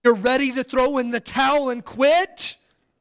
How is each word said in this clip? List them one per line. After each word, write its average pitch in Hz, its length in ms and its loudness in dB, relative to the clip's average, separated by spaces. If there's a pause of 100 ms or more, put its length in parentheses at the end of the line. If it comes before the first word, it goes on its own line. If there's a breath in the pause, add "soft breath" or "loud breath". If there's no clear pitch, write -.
You're 240 140 4
ready 254 380 0
to 254 100 -4
throw 262 340 -2
in 240 140 -4
the 233 80 -4
towel 269 500 0
and 240 140 -8
quit. 311 720 0 (460)